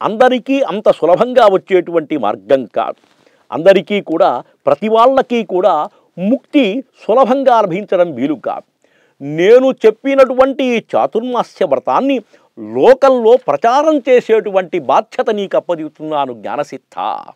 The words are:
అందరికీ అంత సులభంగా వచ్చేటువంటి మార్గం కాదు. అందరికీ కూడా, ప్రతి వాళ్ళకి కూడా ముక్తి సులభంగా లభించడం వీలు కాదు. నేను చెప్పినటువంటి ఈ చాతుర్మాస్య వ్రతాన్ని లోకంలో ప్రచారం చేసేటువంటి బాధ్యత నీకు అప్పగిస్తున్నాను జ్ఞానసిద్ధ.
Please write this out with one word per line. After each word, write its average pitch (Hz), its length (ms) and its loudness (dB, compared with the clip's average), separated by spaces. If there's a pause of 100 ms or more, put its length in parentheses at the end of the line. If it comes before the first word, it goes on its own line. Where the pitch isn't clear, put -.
అందరికీ 247 580 0
అంత 208 300 -2
సులభంగా 214 560 2
వచ్చేటువంటి 170 720 -2
మార్గం 113 460 -2
కాదు. - 540 -10 (340)
అందరికీ 196 480 2
కూడా, 156 420 -2 (240)
ప్రతి 196 220 -2
వాళ్ళకి 240 560 0
కూడా 180 440 -2 (300)
ముక్తి 240 640 -2 (220)
సులభంగా 247 540 2
లభించడం 180 520 -2
వీలు 139 220 -4
కాదు. - 520 -12 (380)
నేను 208 500 2 (120)
చెప్పినటువంటి 269 800 0
ఈ 240 180 -2 (140)
చాతుర్మాస్య 226 680 -4
వ్రతాన్ని 175 560 -2 (380)
లోకంలో 226 800 2
ప్రచారం 262 720 0
చేసేటువంటి 208 720 0
బాధ్యత 165 520 -2
నీకు 196 260 -4
అప్పగిస్తున్నాను 151 760 -6
జ్ఞానసిద్ధ. 117 680 -12 (360)